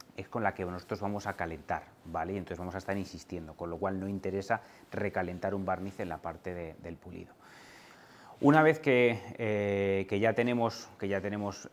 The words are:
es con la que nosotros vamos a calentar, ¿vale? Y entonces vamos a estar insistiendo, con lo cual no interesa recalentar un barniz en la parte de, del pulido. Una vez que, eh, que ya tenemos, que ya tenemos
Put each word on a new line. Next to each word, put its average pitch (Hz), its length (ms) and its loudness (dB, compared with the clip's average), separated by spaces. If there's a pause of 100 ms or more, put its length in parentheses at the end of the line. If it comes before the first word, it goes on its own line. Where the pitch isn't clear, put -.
(160)
es - 140 -10
con 117 140 -4
la 98 100 2
que 95 100 -6
nosotros 90 380 -6
vamos 101 260 -2
a 98 80 -4
calentar, 82 480 -4 (220)
¿vale? 82 300 -4
Y - 20 -2
entonces 87 220 -6
vamos 90 160 -6
a - 20 -4
estar 98 200 -4
insistiendo, 85 580 -10
con 85 140 -6
lo 85 80 -6
cual 95 220 0
no 95 80 -4
interesa 98 540 -2 (300)
recalentar 95 600 -2
un 98 120 -2
barniz 92 340 -4
en 98 80 -6
la 80 120 -6
parte 85 340 -8
de, 82 280 -8
del 82 140 -10
pulido. 87 380 -16 (1040)
Una 147 220 10
vez 156 180 8
que, 123 400 6 (200)
eh, 101 680 2
que 101 120 0
ya 110 140 4
tenemos, 120 560 0 (100)
que 101 80 -6
ya 98 140 -2
tenemos 101 520 -6